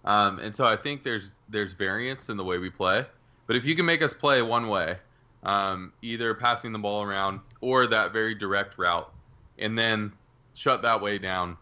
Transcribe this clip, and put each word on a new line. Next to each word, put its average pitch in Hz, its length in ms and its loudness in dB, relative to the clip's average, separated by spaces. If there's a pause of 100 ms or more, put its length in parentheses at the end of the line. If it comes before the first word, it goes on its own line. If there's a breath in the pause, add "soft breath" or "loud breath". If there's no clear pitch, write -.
Um, 101 340 2
and 104 180 -8
so 135 80 2
I 110 120 4
think 143 280 -6
there's, 104 280 -6 (160)
there's 104 260 -4
variance 113 540 -4
in 110 80 -6
the 95 80 -6
way 90 140 -2
we 90 120 -6
play. 101 340 2 (420 soft breath)
But 117 100 2
if 123 80 -2
you 156 120 0
can 175 80 2
make 165 160 4
us 147 140 0
play 139 260 4
one 117 280 0
way, 90 280 0 (460 soft breath)
um, 95 500 -2 (100)
either 117 320 -4
passing 117 380 -2
the 107 60 -6
ball 104 240 -2
around 98 380 -2 (200)
or 127 280 4
that 107 240 2
very 110 220 0
direct 98 440 -2
route, 87 340 0 (460)
and 110 200 -4
then 107 340 0 (420)
shut 127 280 0
that 113 200 2
way 101 160 -2
down 92 440 -2